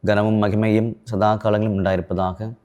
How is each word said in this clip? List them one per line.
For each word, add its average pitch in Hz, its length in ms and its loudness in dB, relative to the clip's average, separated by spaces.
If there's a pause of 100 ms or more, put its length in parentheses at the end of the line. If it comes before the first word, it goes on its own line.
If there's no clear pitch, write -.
கனமும் 107 340 2
மகிமையும் 107 460 2 (220)
சதா 107 180 0 (140)
காலங்களும் 107 360 0
உண்டாயிருப்பதாக. 92 680 -2 (160)